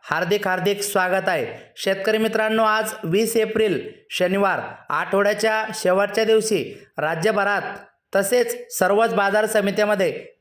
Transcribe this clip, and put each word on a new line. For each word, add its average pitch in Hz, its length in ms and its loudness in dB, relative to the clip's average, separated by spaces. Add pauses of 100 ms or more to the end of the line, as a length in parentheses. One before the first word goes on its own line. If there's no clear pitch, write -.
हार्दिक 180 380 0
हार्दिक 185 340 0
स्वागत 185 480 0
आहे. 151 160 0 (320)
शेतकरी 196 400 -2
मित्रांनो, 220 460 0
आज 214 300 0 (100)
वीस 208 340 0
एप्रिल 214 420 0 (300)
शनिवार, 185 500 0 (300)
आठवड्याच्या 202 760 0 (120)
शेवटच्या 202 480 2
दिवशी 214 580 0 (160)
राज्यभरात 190 640 0 (540)
तसेच 233 640 0
सर्वच 202 340 4
बाजार 202 320 2
समित्यामध्ये 208 680 2 (300)